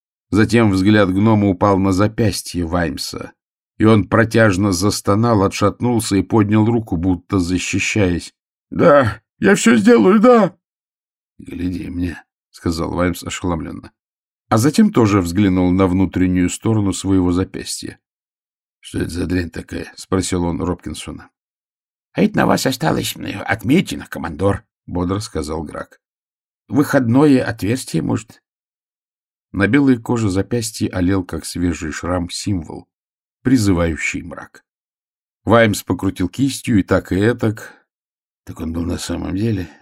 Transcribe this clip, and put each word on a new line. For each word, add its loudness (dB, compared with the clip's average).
Затем 2
взгляд 4
гнома 2
упал 2
на 0
запястье -2
Ваймса — -6
и 2
он 4
протяжно 2
застонал, 0
отшатнулся 0
и 4
поднял 2
руку, -2
будто -2
защищаясь. -2
«Да, 2
я 4
все 4
сделаю, 6
да!» 4
«Гляди -8
мне», -6
сказал -6
Ваймс -4
ошеломленно. -8
А 2
затем 4
тоже 4
взглянул 2
на 4
внутреннюю 0
сторону -2
своего 0
запястья. -6
«Что -10
это -4
за -6
дрянь -2
такая?» -12
спросил -2
он -4
Робкинсона. -10
«А -2
это 0
на 2
вас 0
осталось, -4
э, -10
отметина, -2
командор», -4
бодро -4
сказал -8
Грак. -14
«Выходное 2
отверстие, -4
может?» -6
На 0
белой 4
коже -2
запястья -4
олел, 0
как -10
свежий -4
шрам, -6
символ — -6
призывающий 0
мрак. -18
Ваймс 4
покрутил -2
кистью -2
и 4
так, -2
и 0
этак. -2
«Так -16
он -8
был -4
на -4
самом -6
деле?» -4